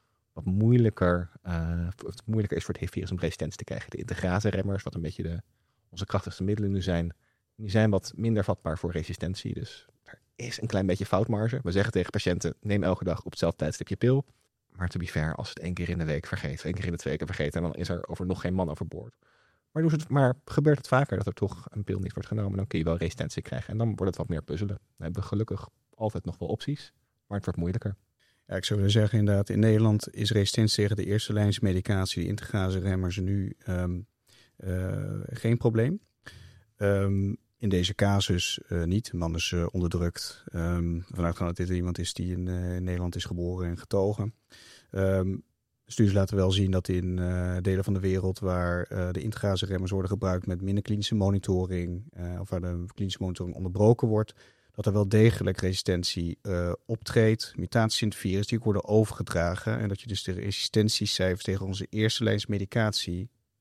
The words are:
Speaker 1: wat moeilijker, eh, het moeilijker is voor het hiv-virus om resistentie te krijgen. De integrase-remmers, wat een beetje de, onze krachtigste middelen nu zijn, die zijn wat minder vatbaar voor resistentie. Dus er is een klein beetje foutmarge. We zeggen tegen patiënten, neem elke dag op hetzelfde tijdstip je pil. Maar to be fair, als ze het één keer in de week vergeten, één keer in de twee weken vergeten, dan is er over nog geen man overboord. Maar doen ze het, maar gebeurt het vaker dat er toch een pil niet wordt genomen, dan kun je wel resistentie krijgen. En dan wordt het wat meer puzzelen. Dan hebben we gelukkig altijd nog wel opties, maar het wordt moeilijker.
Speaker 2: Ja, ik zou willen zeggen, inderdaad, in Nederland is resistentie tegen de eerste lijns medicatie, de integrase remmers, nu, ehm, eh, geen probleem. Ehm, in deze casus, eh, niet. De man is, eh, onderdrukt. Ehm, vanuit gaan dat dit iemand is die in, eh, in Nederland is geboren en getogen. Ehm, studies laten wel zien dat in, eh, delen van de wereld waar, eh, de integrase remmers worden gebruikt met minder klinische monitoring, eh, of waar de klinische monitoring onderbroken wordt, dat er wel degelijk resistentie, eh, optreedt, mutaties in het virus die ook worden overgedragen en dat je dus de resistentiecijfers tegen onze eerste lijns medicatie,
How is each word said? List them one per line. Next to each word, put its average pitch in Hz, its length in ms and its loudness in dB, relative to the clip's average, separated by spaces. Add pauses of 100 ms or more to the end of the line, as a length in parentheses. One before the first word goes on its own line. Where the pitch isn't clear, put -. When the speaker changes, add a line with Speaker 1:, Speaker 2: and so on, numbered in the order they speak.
(320)
Speaker 1:
wat 73 120 -14
moeilijker, 98 880 4 (120)
eh, 85 460 -2 (180)
het - 180 -12
moeilijker 107 320 0
is - 80 -4
voor 90 100 -6
het - 80 -8
hiv-virus 85 280 -6
om 90 80 -4
resistentie 82 400 -4
te - 60 -8
krijgen. - 260 -10
De - 60 -12
integrase-remmers, 98 840 0
wat - 120 -10
een 85 80 -6
beetje 78 200 -6
de, 85 200 -6 (460)
onze 95 180 -8
krachtigste - 380 -2
middelen 101 260 0
nu 98 120 0
zijn, 87 320 0 (400)
die 107 160 -10
zijn 107 200 6
wat 98 260 0
minder 107 280 0
vatbaar 85 340 -2
voor 87 140 -4
resistentie. 85 600 -4
Dus - 320 -12 (160)
er - 180 -20 (160)
is - 240 -10
een 113 60 -6
klein 101 200 2
beetje 92 200 0
foutmarge. 110 560 0
We 87 100 -2
zeggen 98 200 2
tegen 90 180 0
patiënten, 87 500 -2
neem 104 220 0
elke 90 220 0
dag 87 200 -4
op - 60 -8
hetzelfde - 280 0
tijdstip - 300 -4
je 90 80 -4
pil. 131 280 2 (440)
Maar 90 200 -4
to 87 100 -4
be 85 80 -4
fair, 78 280 -2
als - 120 -8
ze - 80 -12
het - 80 -12
één 90 120 -4
keer 85 140 -4
in 85 100 -2
de 82 60 -2
week 73 220 -2
vergeten, - 380 -6
één 92 100 -2
keer 92 100 -4
in 85 80 -2
de 85 60 -4
twee - 140 -4
weken 80 220 -4
vergeten, 78 280 -2
dan 85 120 -2
is 82 140 -6
er - 200 -4
over 90 180 -6
nog 90 140 -2
geen 90 140 -2
man 90 160 0
overboord. - 460 -10 (540)
Maar 160 120 -2
doen 160 80 4
ze 151 60 2
het, 156 120 -4
maar 127 260 4 (100)
gebeurt 147 340 4
het - 100 -12
vaker 131 280 2
dat 101 100 -2
er 104 60 -4
toch - 380 -4
een 104 140 -6
pil 98 140 -2
niet 95 140 -4
wordt - 160 -8
genomen, 101 280 -2
dan 95 100 -2
kun - 120 -2
je 80 60 0
wel 82 120 2
resistentie 80 460 -4
krijgen. - 280 -6
En 104 80 -4
dan 117 80 2
wordt 92 180 0
het 95 120 0
wat - 120 -6
meer 80 140 -4
puzzelen. 98 340 -4
Dan - 280 -16
hebben 87 180 -4
we - 60 -8
gelukkig 104 400 -4 (260)
altijd - 300 -4
nog 87 140 -8
wel 85 100 -6
opties, - 440 -6 (340)
maar 101 100 -6
het 98 80 -4
wordt 90 140 -2
moeilijker. 92 380 -2 (500)
Speaker 2:
Ja, 95 100 -6
ik 92 80 -4
zou 104 140 0
willen 98 160 6
zeggen, 107 240 6
inderdaad, 101 300 4
in 104 100 2
Nederland 107 560 6
is 107 160 0
resistentie 107 460 4
tegen 104 200 2
de 98 80 -2
eerste 104 280 0
lijns 104 280 4
medicatie, 95 640 2
de 85 60 -2
integrase 95 500 0
remmers, 92 380 0
nu, 98 420 -2
ehm, 90 420 -2 (560)
eh, 95 680 -4
geen 117 340 0
probleem. 117 440 2 (760)
Ehm, 98 580 2 (220)
in 107 120 -2
deze 92 260 2
casus, 98 720 2
eh, 85 140 0
niet. 87 280 0
De 90 60 -8
man 85 180 -2
is, - 180 -4
eh, 85 180 0
onderdrukt. 87 760 -4
Ehm, 85 540 -2
vanuit 85 360 -2
gaan 90 100 -2
dat 87 100 -2
dit 90 120 -2
iemand 87 300 -2
is 87 140 -4
die 90 240 -4
in, 90 120 -4
eh, 90 280 -2
in 90 80 -4
Nederland 90 320 -2
is 92 80 -6
geboren 87 440 -4
en 85 100 -4
getogen. 101 560 0 (560)
Ehm, 95 460 0 (500)
studies 101 260 4
laten 98 240 2
wel 95 140 4
zien 95 200 4
dat 92 180 0
in, 90 300 0
eh, 90 420 -2
delen 95 240 2
van 104 80 0
de 95 80 2
wereld 92 380 0
waar, 90 440 0
eh, 92 300 -4
de 92 80 -4
integrase 101 460 -2
remmers 92 240 -2
worden 95 200 0
gebruikt 92 360 0
met 90 160 -4
minder 98 200 0
klinische 104 320 -2
monitoring, 92 960 0
eh, 90 300 -8
of 98 100 -8
waar 90 100 -2
de 87 240 -4 (100)
klinische 95 260 -4
monitoring 90 360 -4
onderbroken 104 520 4
wordt, 107 260 0 (380)
dat - 140 -2
er 101 60 4
wel 101 160 4
degelijk 107 520 6
resistentie, 87 800 0
eh, 87 300 -2 (140)
optreedt, 113 680 2
mutaties 110 460 2
in 110 60 2
het 98 80 -4
virus 98 300 0
die 117 120 0
ook 113 60 -6
worden 101 200 2
overgedragen 107 960 2
en 110 100 -2
dat 98 120 -4
je - 60 -16
dus 101 160 -4
de 95 100 -4
resistentiecijfers 101 1120 0
tegen 95 220 -2
onze 95 240 -6
eerste 110 340 2
lijns 104 220 2
medicatie, 101 840 -2 (300)